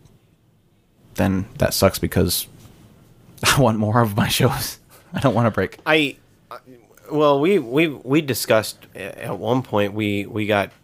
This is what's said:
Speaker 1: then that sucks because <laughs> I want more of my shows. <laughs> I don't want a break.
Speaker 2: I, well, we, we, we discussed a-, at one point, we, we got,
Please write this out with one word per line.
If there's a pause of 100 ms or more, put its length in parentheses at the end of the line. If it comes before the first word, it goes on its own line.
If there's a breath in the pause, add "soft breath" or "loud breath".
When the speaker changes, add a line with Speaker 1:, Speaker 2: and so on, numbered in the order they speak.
(1160)
Speaker 1:
then (120)
that
sucks
because (520)
<laughs>
I
want
more
of
my
shows. (180)
<laughs>
I
don't
want
a
break.
Speaker 2:
I, (920)
well,
we,
we,
we
discussed (160)
a-,
at
one
point,
we,
we
got, (140)